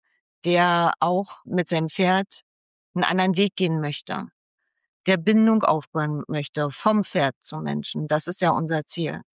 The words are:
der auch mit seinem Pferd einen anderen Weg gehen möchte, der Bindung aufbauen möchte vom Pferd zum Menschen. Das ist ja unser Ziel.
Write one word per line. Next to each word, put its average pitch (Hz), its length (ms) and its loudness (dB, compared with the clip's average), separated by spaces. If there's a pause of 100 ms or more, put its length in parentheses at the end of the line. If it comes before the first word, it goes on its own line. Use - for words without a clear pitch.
(460)
der 170 540 4
auch 180 460 -2
mit 175 240 -2
seinem 160 200 0
Pferd 190 540 0 (520)
einen 180 100 0
anderen 185 320 2
Weg 202 200 0
gehen 160 240 0
möchte, - 460 -6 (800)
der 185 100 4
Bindung 220 460 4
aufbauen 151 640 0
möchte 147 440 -4
vom 214 320 0
Pferd 170 380 0
zum 156 220 -10
Menschen. 151 440 -6
Das 151 200 -2
ist 180 140 -6
ja 170 100 4
unser 156 340 -2
Ziel. 160 360 -6 (140)